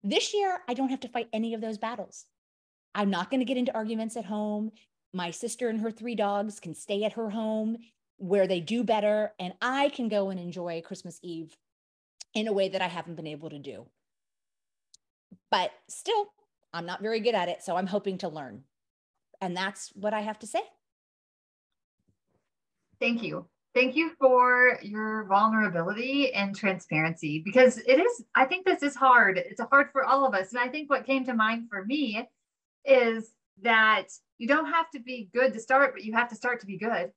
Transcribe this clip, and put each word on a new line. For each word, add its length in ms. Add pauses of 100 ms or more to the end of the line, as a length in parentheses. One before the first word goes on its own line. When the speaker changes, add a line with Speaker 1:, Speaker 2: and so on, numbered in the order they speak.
Speaker 1:
This 300
year, 340
I 60
don't 160
have 120
to 60
fight 240
any 220
of 80
those 160
battles. 480 (680)
I'm 160
not 220
gonna 140
get 120
into 160
arguments 440
at 80
home. 460 (420)
My 180
sister 380
and 100
her 120
three 240
dogs 440
can 160
stay 280
at 100
her 160
home 480 (400)
where 300
they 120
do 240
better, 560
and 220
I 280
can 200
go 200
and 100
enjoy 420
Christmas 420
Eve 340 (760)
in 140
a 60
way 160
that 120
I 60
haven't 280
been 120
able 220
to 100
do. 300 (1600)
But 220 (160)
still, 460 (400)
I'm 120
not 160
very 180
good 160
at 140
it, 140
so 120
I'm 120
hoping 320
to 100
learn. 340 (760)
And 160
that's 400
what 180
I 80
have 180
to 80
say. 140 (2500)
Speaker 2:
Thank 220
you. 260 (280)
Thank 200
you 240
for 640
your 440
vulnerability 1080
and 220
transparency, 840
because 400
it 200
is, 240 (120)
I 100
think 200
this 180
is 120
hard. 420
It's 240
hard 300
for 120
all 220
of 80
us. 180
And 80
I 80
think 220
what 160
came 200
to 80
mind 360
for 160
me 420 (580)
is 460 (300)
that 460 (300)
you 100
don't 240
have 200
to 80
be 340
good 200
to 60
start, 340
but 100
you 100
have 160
to 60
start 260
to 40
be 120
good 400